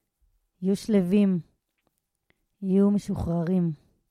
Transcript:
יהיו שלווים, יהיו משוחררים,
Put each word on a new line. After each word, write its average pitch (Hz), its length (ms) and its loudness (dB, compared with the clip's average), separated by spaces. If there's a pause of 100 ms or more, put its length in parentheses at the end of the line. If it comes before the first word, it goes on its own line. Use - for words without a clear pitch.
(600)
יהיו 190 140 -2
שלווים, 196 640 2 (1300)
יהיו 196 260 2
משוחררים, 175 800 -2 (380)